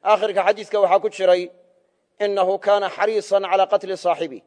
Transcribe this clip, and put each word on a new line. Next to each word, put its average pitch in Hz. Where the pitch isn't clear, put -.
Aakhirka 202
xadiiska 208
waxaa 185
ku 214
jiray, 180
"إنه 196
كان 202
حريصا 202
على 190
قتل 190
صاحبه." 160